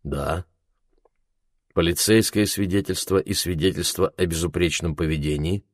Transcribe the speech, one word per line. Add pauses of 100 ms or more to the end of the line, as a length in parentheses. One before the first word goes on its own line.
«Да». (1300)
«Полицейское
свидетельство
и
свидетельство
о
безупречном
поведении?»